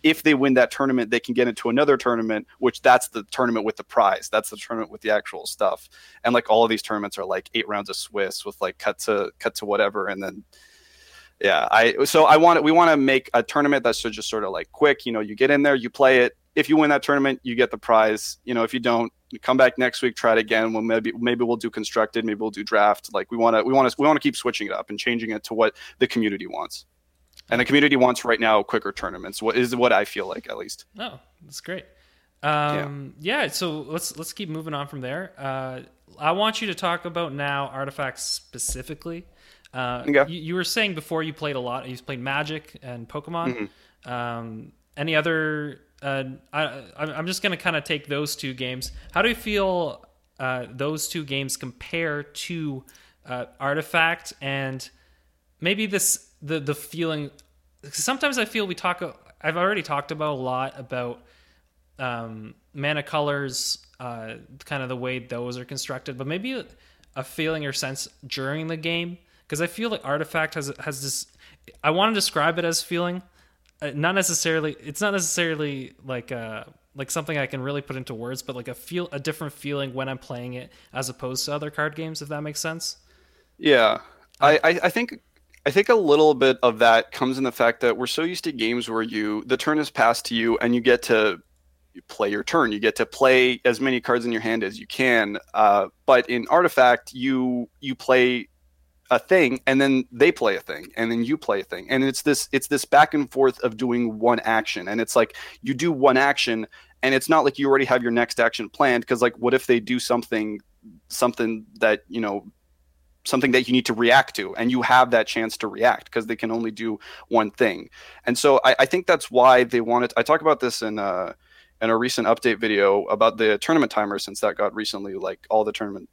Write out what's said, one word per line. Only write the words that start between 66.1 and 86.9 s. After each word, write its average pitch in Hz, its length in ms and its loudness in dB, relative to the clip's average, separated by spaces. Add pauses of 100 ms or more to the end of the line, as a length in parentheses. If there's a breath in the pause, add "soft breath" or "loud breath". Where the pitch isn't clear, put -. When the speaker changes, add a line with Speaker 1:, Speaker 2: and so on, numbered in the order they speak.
Speaker 2:
but 135 100 -10
maybe 190 260 -8
a, 240 120 -10 (500 soft breath)
a 135 80 -8
feeling 156 420 -6
or 139 80 -6
sense 135 340 -8 (180)
during 139 420 -6
the 165 100 -8
game, 170 400 -6 (320)
'cause 147 120 -6
I 170 60 -2
feel 214 220 -6
like 220 160 -6
Artifact 156 480 -4
has, 143 260 -8
has 139 240 -8
this, 139 220 -8 (580 soft breath)
I 147 60 2
wanna 190 240 2
describe 165 440 0
it 175 60 -2
as 165 180 -2
feeling, 175 400 -4 (600)
uh, 147 120 -6
not 160 220 0
necessarily, 165 640 0
it's 147 220 -12
not 208 100 0
necessarily 156 840 -4 (120)
like, 127 260 -8
uh, 113 320 -10 (320)
like 135 160 -12
something 156 260 -6
I 135 100 -2
can 135 140 -10
really 139 200 -6
put 139 160 -12
into 131 160 -12
words, 120 280 -10
but, 131 140 -12
like, 120 120 -12
a 127 60 -12
feel, 175 380 -8
a 143 80 -8
different 156 340 -8
feeling 139 400 -6
when 131 160 -6
I'm 131 80 -8
playing 123 360 -12
it 123 180 -14 (220 soft breath)
as 131 160 -6
opposed 127 360 -8
to 147 80 -6
other 147 160 -8
card 151 260 -6
games, 160 260 -10
if 143 80 -14
that 151 120 -8
makes 151 180 -8
sense. 165 380 -8 (600)
Speaker 1:
Yeah. 120 420 4 (420 soft breath)
I, 147 160 6
Speaker 2:
Uh, - 60 2
Speaker 1:
I, 165 200 2
I 180 60 4
think, 233 300 -4 (460)
I 147 60 2
think 196 180 4
a 247 60 8
little 156 380 6
bit 131 300 4
of 117 160 4
that 117 320 6